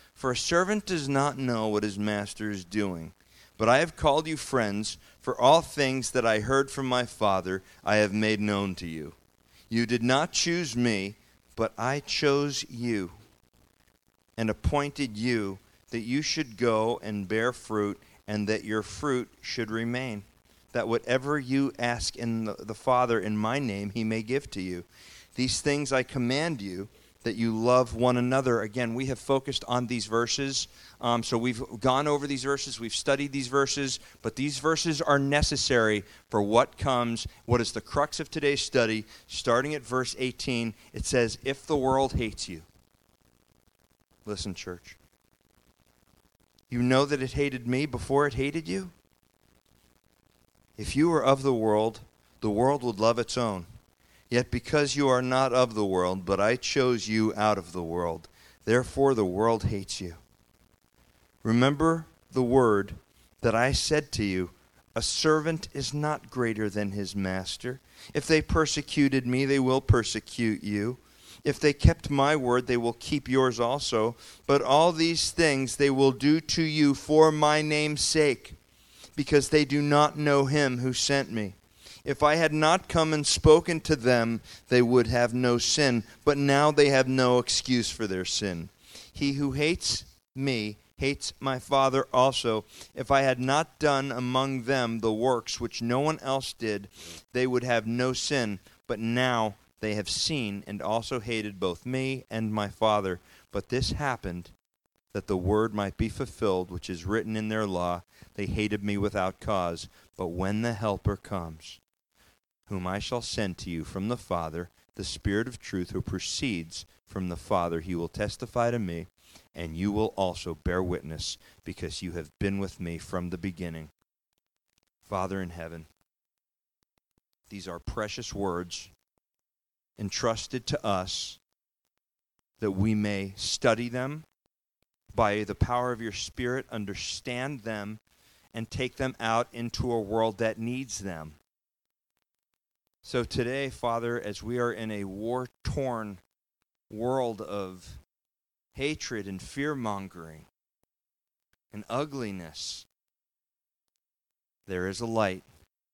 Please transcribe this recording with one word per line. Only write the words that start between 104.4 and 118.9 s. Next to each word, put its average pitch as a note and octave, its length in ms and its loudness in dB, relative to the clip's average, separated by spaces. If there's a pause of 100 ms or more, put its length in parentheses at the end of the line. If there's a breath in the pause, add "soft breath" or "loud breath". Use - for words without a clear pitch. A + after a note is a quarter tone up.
that G2+ 160 -6
the G2 100 0
word G#2 360 2
might G2+ 240 -4
be A2 120 0
fulfilled, G2 640 -2
which F2 180 -10
is E2+ 160 -8
written A2 300 -2
in G#2+ 140 -4
their A2 180 -2
law, F2 360 -2 (320 soft breath)
'They G#2 100 -6
hated G2+ 360 -2
me G2+ 160 -2
without G2 440 -2
cause.' F2 480 -4 (260 soft breath)
But F#2 140 -6
when F#2+ 320 -2
the A#2 120 -2
Helper G2+ 440 -2
comes, E2 600 -10 (920 soft breath)
whom F#2 160 -6
I F#2 120 -2
shall A#2 240 -4
send G2+ 380 -6
to - 100 -10
you E2 160 -6
from F#2+ 220 -6
the A#2+ 100 -4
Father, E2+ 540 -6 (240 soft breath)
the G2 100 -10
Spirit G#2 420 -2
of B2 120 -14
truth F2+ 320 -6
who F#2+ 100 -4
proceeds F2+ 840 -6 (200 soft breath)
from F#2 240 -6
the E2+ 80 -6
Father, E2+ 440 -2
he F2+ 120 -8
will E2+ 160 -4
testify A#2 640 -4
to A#2+ 80 -2
me, E2+ 280 -6 (480 soft breath)